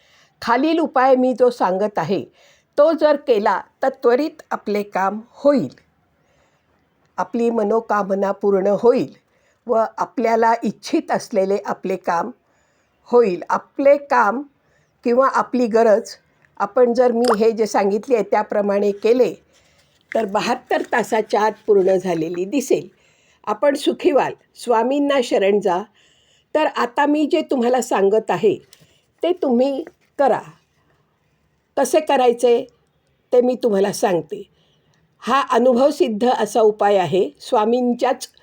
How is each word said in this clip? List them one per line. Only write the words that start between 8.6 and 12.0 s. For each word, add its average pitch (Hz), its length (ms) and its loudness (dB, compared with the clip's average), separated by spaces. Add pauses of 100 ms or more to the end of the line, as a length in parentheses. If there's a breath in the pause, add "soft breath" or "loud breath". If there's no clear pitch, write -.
होईल 202 480 0 (520)
व 226 180 0 (140)
आपल्याला 226 640 0
इच्छित - 480 -4
असलेले 196 560 -2
आपले 180 300 -6
काम 180 340 -4 (720)